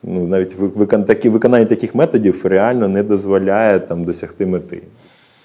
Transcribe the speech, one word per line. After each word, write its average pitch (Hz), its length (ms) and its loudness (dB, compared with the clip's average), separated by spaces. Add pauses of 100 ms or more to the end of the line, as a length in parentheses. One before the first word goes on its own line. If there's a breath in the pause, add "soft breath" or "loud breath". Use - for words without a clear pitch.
ну, 92 240 -6
навіть 92 280 -2
ви-, 95 120 -2
викон-, 104 360 0
такі, 110 260 2
виконання 113 360 4
таких 107 300 -2
методів 113 500 0
реально 104 420 2
не 98 160 0
дозволяє, 98 760 0
там, 85 240 -8
досягти 87 420 -6
мети. 90 360 -6 (640 soft breath)